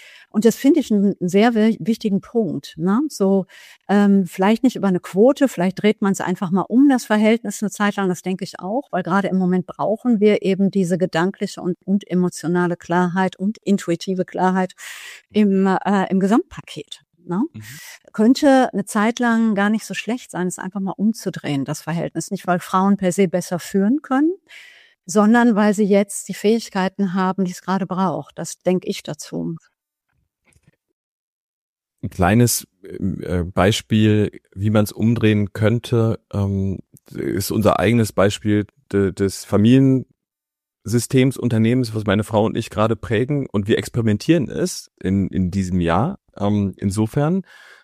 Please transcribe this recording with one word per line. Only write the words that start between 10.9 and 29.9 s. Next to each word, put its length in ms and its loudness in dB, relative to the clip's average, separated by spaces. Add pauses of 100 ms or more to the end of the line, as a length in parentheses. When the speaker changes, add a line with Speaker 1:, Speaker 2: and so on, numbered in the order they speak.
Speaker 1:
gedankliche 640 -4
und, 240 -6
und 240 -2
emotionale 680 -2
Klarheit 580 -2
und 240 -6
intuitive 680 -2
Klarheit 500 -2 (580)
im, 340 2
äh, 420 0
im 120 0
Gesamtpaket. 800 -4 (240)
Ne? 280 -2
Speaker 2:
Mhm. 100 -16 (500)
Speaker 1:
Könnte 600 4
eine 120 -4
Zeit 360 -2
lang 340 0
gar 160 0
nicht 160 -4
so 80 -10
schlecht 380 -8
sein, 160 -2
es 100 -8
einfach 220 -8
mal 160 -4
umzudrehen, 680 -4
das 160 -8
Verhältnis. 520 -6
Nicht, 160 -8
weil 100 0
Frauen 380 2
per 160 -2
se 160 2
besser 320 -4
führen 420 0
können, 300 0 (760)
sondern 480 4
weil 180 2
sie 120 2
jetzt 440 0
die 60 -10
Fähigkeiten 800 -2
haben, 300 0
die 80 -4
es 100 -14
gerade 240 -2
braucht. 540 -4
Das 180 -10
denke 300 -2
ich 160 -8
dazu. 500 -8 (2500)